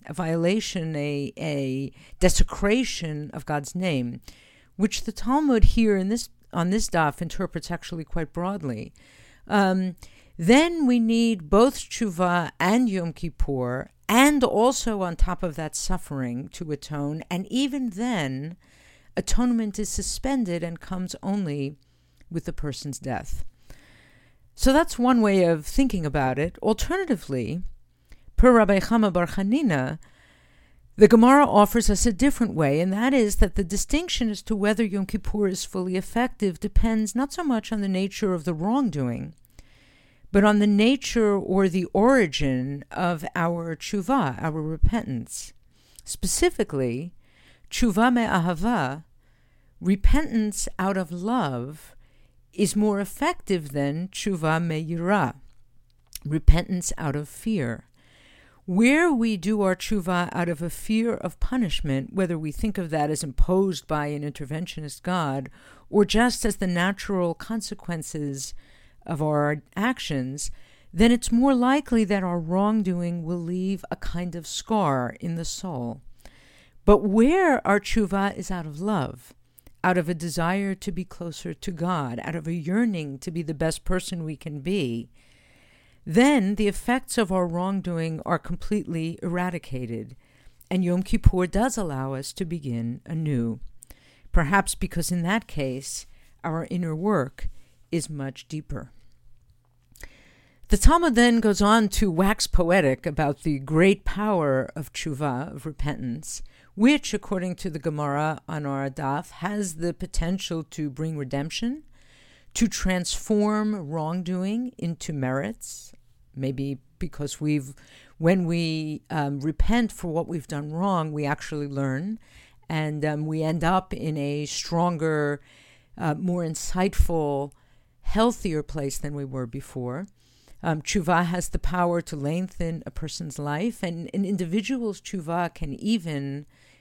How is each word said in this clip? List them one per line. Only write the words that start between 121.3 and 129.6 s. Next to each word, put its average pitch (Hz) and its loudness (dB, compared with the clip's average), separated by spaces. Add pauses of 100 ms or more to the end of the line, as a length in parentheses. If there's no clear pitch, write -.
learn, 139 -4 (500)
and, 151 -2
um, 151 -2
we 156 -4
end 160 0
up 185 0
in 151 -4
a 143 -4
stronger, 156 -2 (560)
uh, 156 -2
more 180 -2
insightful, 160 0 (500)
healthier 208 2
place 143 -6
than 147 -6
we 143 -6
were 131 -6
before. 131 -10 (560)